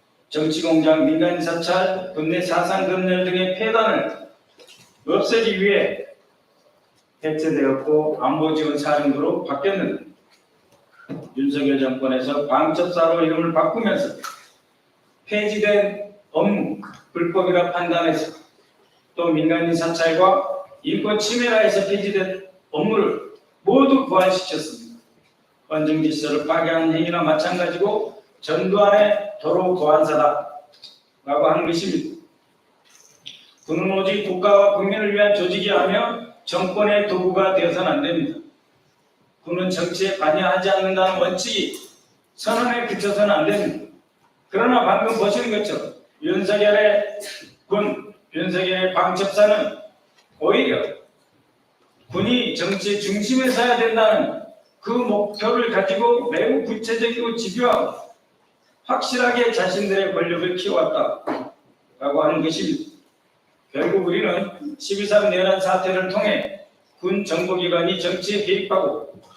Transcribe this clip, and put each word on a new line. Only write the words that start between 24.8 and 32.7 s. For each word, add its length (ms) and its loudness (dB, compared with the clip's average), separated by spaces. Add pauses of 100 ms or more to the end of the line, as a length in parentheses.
헌정 320 0
질서를 460 -2
파괴하는 460 0
행위나 300 0
마찬가지고, 1000 -2 (180)
전두환의 1000 2
도로 340 0
보안사다라고 760 2 (760)
하는 420 2
것입니다. 540 -4 (1400)